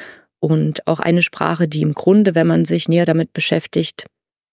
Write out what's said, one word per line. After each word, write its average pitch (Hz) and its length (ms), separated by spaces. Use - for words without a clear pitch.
und 156 480
auch 160 100
eine 175 240
Sprache, 170 460
die 151 140
im 151 120
Grunde, 196 400
wenn 165 140
man 165 160
sich 165 240
näher 170 160
damit 165 280
beschäftigt, - 760